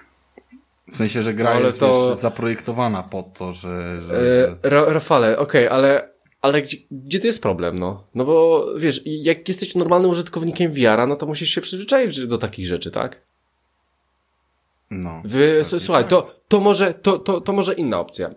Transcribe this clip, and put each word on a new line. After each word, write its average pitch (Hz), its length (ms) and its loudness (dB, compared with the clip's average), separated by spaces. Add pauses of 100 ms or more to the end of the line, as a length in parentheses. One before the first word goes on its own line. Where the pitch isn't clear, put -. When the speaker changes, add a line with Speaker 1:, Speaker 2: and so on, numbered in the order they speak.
(920)
Speaker 1:
W - 40 -14
sensie, 110 260 -2
że 110 120 -2
gra 117 160 0
Speaker 2:
No, 117 60 2
ale 127 100 2
Speaker 1:
jest, 123 140 -2
Speaker 2:
to 127 280 4
Speaker 1:
wiesz, 113 100 -2
zaprojektowana 117 840 -2
pod 92 360 -10
to, 92 140 -8
że... 87 500 -8
że, 85 140 -6
Speaker 2:
E, 120 40 0
Speaker 1:
że 123 420 2
Speaker 2:
Ra-, 143 300 4
Rafale, 135 460 2
okej, 139 300 2
ale, 139 400 2 (320)
ale 139 220 2
gdzie, - 140 -10 (140)
gdzie 139 300 -6
tu 220 60 -2
jest 226 160 -2
problem, 87 360 -2
no? 95 260 -8 (100)
No 123 100 -2
bo, 160 420 4 (100)
wiesz, 151 300 -2
i 156 160 -8
jak 160 260 0
jesteś 180 260 -6
normalnym 180 360 4
użytkownikiem 170 600 -4
V 143 80 -4 (120)
R 110 80 2
a, 123 60 2
no 143 100 -2
to 147 100 -8
musisz 151 220 -6
się - 120 -2
przyzwyczaić 190 640 -2
do 117 120 -2
takich 95 280 -6
rzeczy, 87 240 -4
tak? - 300 -8 (1700)
Speaker 1:
No, 87 340 -10
Speaker 2:
Wy-, 131 280 2
Speaker 1:
tak 156 80 4
Speaker 2:
s-, 151 120 -2
Speaker 1:
i 170 80 -4
Speaker 2:
słuchaj, 160 240 2
Speaker 1:
tak. - 60 -6
Speaker 2:
to, 185 200 2 (180)
to 208 120 4
może, 196 340 2
to, 190 240 0
to, 190 220 -2
to 202 120 -4
może 196 220 0
inna 110 260 -2
opcja. 85 360 -8